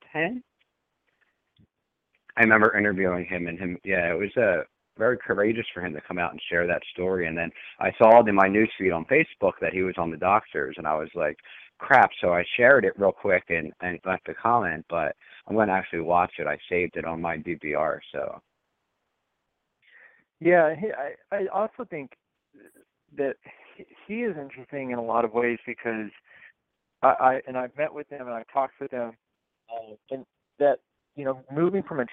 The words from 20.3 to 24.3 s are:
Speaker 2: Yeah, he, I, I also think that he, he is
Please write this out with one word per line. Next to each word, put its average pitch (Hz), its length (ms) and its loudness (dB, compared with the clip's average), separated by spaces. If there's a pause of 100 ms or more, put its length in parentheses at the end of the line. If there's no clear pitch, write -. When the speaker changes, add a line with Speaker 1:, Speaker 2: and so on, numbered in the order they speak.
Speaker 2:
Yeah, 165 380 4
he, 190 160 -8
I, 143 240 -10 (160)
I 196 160 -4
also 220 360 -6
think 147 280 -14 (1040)
that 139 200 -2 (400)
he, - 100 -20 (200)
he 220 160 -6
is 202 140 -4